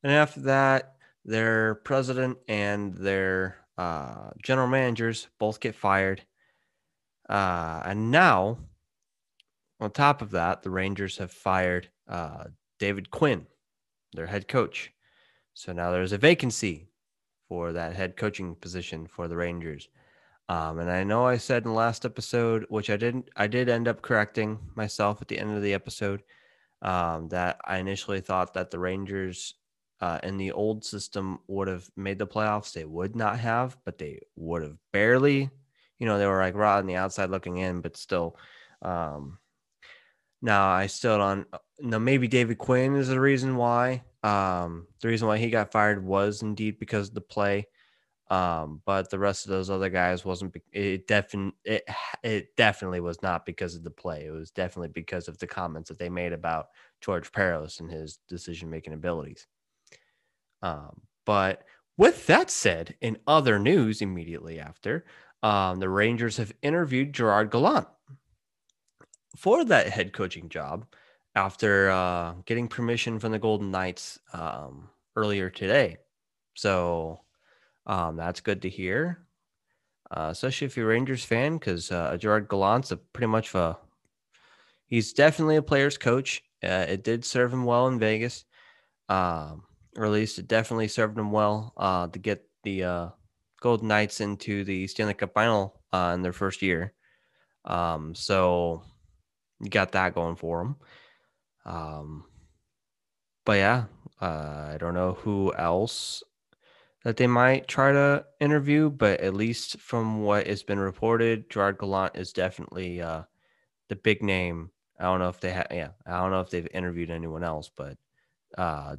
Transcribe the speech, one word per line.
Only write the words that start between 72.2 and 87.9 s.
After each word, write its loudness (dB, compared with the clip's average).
getting -2
permission -2
from -4
the -2
Golden 0
Knights, -4
um, -10
earlier 0
today. 2
So, 0
um, -2
that's -6
good -4
to -4
hear, -4
uh, -4
especially -4
if -8
you're 0
a 6
Rangers 0
fan, 0
'cause, -4
uh, -2
Gerard 2
Gallant's 2
a -2
pretty -4
much 0
a, 0
he's 0
definitely 6
a 4
player's 2
coach. 0
Uh, 0
it -4
did 0
serve 2
him -2
well 4
in 0